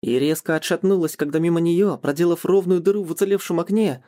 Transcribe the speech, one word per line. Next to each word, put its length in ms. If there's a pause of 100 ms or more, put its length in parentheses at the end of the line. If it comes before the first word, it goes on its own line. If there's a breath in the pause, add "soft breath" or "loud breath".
и 160
резко 380
отшатнулась, 600
когда 220
мимо 220
неё, 380
проделав 460
ровную 360
дыру 240
в 80
уцелевшем 480
окне, 480